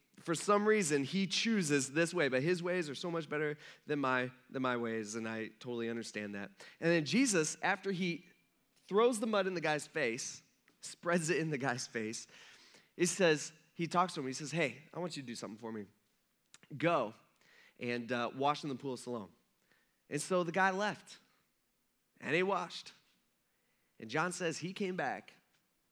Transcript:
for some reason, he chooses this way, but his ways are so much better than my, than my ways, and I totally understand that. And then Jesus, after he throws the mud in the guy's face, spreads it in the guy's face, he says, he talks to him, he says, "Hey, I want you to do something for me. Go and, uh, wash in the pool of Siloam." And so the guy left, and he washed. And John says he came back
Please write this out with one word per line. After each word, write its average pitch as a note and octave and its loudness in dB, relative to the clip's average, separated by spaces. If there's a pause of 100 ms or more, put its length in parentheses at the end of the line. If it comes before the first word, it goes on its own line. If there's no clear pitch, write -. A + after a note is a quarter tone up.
(240)
for E3+ -2
some G#3 2
reason, E3 4
he F3+ 0
chooses D3+ 2
this E3 0
way, D#3+ 2
but B2+ 2
his F3 0
ways F3+ -2
are C3 -8
so F3 -6
much D#3+ -4
better D3+ -2 (300)
than D3 0
my, B2+ 2 (180)
than C3 -4
my B2+ 2
ways, A2+ -2
and A2+ -4
I A2 -4 (100)
totally A#2 -4
understand G#2+ -6
that. G2+ -8 (300)
And E3 2
then E3+ 4
Jesus, F3 2
after G3 0
he F3 -2 (640)
throws A3 4
the A#3 0
mud G3+ 4
in F#3 -2
the E3+ -2
guy's D3+ 2
face, B2+ -2 (400)
spreads E3+ 0
it D#3+ 4
in D#3+ 0
the D3 0
guy's B2 0
face, A2+ -4 (720)
he E3+ 2
says, E3 4 (240)
he E3+ -2
talks F3 2
to E3 -8
him, C3+ -4
he C3 -4
says, C3+ -8
"Hey, D3 0 (160)
I D#3+ -8
want F3 -6
you C#3+ -8
to B2+ -10
do A#2 -10
something G#2 -10
for A2+ -8
me. G#2+ -8 (920)
Go C3+ 2 (680)
and, A#2+ -4
uh, A#2+ 0
wash C#3+ 0
in D#3 -6
the C3+ -4
pool C3 -6
of A#2 -8
Siloam." A2+ -8 (800)
And D3 -2
so F3+ 0
the E3+ -6
guy F#3+ 4
left, F#3+ -4 (1040)
and B2+ -2
he F3 2
washed. F3+ -4 (1040)
And A2+ -12
John D#3 0
says E3 -2
he F3+ -6
came F#3 -4
back B2 2 (580)